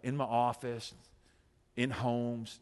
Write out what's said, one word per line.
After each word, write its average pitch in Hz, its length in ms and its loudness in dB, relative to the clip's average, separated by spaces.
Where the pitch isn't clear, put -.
in 127 120 0
my 139 100 0
office, 117 680 0
in 123 140 2
homes, 120 720 -2